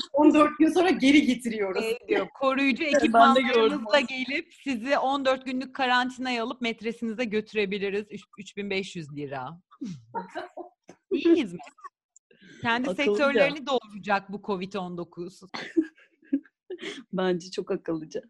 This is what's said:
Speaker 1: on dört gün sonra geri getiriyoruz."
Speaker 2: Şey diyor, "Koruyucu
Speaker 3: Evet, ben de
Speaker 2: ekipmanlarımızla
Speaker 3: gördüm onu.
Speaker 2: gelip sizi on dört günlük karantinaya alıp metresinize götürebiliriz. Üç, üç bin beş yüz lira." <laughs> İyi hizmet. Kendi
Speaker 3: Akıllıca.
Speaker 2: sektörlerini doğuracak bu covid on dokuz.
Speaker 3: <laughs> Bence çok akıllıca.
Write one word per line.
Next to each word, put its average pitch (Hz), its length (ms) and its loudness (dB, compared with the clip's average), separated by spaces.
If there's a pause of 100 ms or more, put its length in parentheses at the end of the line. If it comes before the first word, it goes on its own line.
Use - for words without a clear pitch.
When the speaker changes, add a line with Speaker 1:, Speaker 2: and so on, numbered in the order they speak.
(140)
Speaker 1:
on 294 200 6
dört 294 260 4
gün 320 140 4
sonra 359 160 4
geri 269 360 6
getiriyoruz." 220 580 -2
Speaker 2:
Şey 226 140 -2 (100)
diyor, 202 200 0 (120)
"Koruyucu 269 440 2
Speaker 3:
Evet, 294 100 0
ben 285 80 4
de - 20 4
Speaker 2:
ekipmanlarımızla 240 580 6
Speaker 3:
gördüm 220 240 2
onu. 277 220 2
Speaker 2:
gelip 262 460 -6 (100)
sizi 262 340 -2
on 269 280 0
dört 262 200 0
günlük 262 300 -8
karantinaya 247 680 0
alıp 240 180 -8
metresinize 226 640 -4
götürebiliriz. 208 840 -4
Üç, 208 120 -14 (160)
üç 196 200 -18
bin 202 120 -6
beş 190 260 -4
yüz 147 200 -10
lira." 139 460 -10 (180)
<laughs> - 1300 -14
İyi 330 240 4
hizmet. 185 260 -2 (1000)
Kendi 247 280 0
Speaker 3:
Akıllıca. 285 140 -2 (120)
Speaker 2:
sektörlerini 285 520 2
doğuracak 202 640 -2
bu 208 120 -10
covid 196 300 -6
on 180 240 -8
dokuz. 170 460 -12
Speaker 3:
<laughs> 185 60 -20 (1600)
Bence 185 380 -2
çok 190 200 -8
akıllıca. 160 580 -6